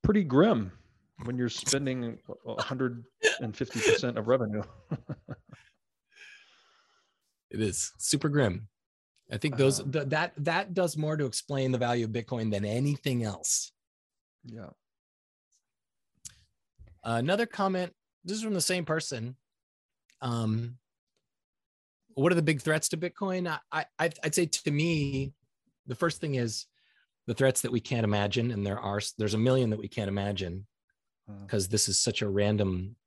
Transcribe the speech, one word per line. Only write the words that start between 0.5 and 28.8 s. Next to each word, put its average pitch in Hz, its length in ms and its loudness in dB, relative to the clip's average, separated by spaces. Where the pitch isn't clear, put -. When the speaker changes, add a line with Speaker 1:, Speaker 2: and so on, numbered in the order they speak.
Speaker 1:
when 123 140 -4
you're 123 120 0
spending 131 680 -2
a 113 160 -6
hundred 123 420 -2
and 110 160 -6
fifty - 240 -6
percent - 380 2
of 107 100 -4
revenue. 107 360 2
<laughs> - 100 -6
Speaker 2:
It 104 60 -4
is - 380 -2
super 147 320 0
grim. 110 400 2
I 117 80 -6
think 135 200 -2
those, 135 240 4
Speaker 1:
Um, 139 100 -4
Speaker 2:
th-, 143 160 -2
that, 156 300 0
that 170 360 -2
does 175 220 0
more 151 220 -2
to 147 80 0
explain 131 480 -2
the 127 40 0
value 120 280 2
of 110 60 -4
Bitcoin 113 380 -2
than 101 140 0
anything 127 640 0
else. - 480 -4
Speaker 1:
Yeah. 110 240 -14
Speaker 2:
Uh, 117 160 -2
another 190 260 2
comment, 185 480 -2
this 190 140 -6
is 214 60 -6
from 220 100 -2
the 180 80 0
same 180 240 0
person. 131 500 -4
Um, 117 560 -2
what 151 180 4
are 175 40 6
the 170 60 4
big 147 200 2
threats 156 280 0
to 170 80 -2
Bitcoin? 180 500 -4
I, 156 140 -2
I, 165 100 2
I'd 156 120 -2
say 175 100 4
to - 260 -2
me, 143 600 0
the 127 80 -6
first - 260 -2
thing 147 140 -2
is 117 320 -2
the 120 60 -4
threats 131 280 4
that - 120 -2
we 117 80 2
can't 117 240 0
imagine. 104 460 2
And 101 140 -2
there 101 140 -2
are, 101 220 -2